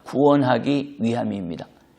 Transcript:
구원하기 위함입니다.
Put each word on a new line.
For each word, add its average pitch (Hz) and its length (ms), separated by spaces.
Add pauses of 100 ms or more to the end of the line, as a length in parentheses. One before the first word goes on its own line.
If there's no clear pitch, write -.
구원하기 139 960
위함입니다. 107 680 (320)